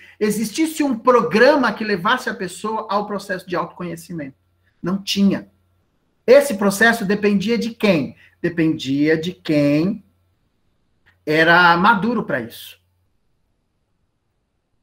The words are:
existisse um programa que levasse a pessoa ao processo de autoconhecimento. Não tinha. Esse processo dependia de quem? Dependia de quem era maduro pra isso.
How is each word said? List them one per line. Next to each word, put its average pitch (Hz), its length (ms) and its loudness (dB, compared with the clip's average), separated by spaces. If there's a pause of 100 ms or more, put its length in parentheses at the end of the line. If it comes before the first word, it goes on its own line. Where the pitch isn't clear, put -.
(180)
existisse 226 640 -2
um 269 160 -2
programa 240 760 4
que 202 100 -8
levasse 214 460 -2
a 214 60 -6
pessoa 214 560 -8
ao 202 160 -2
processo 196 420 -10
de 175 80 -6
autoconhecimento. 165 800 -10 (460)
Não 190 200 -4
tinha. 190 460 -2 (800)
Esse 277 280 6
processo 208 520 0
dependia 202 500 0
de 233 140 -4
quem? 165 440 0 (280)
Dependia 160 760 0
de 170 140 -6
quem 151 720 0 (1300)
era 170 460 4
maduro 208 480 0
pra 139 160 -6
isso. - 400 -16 (2000)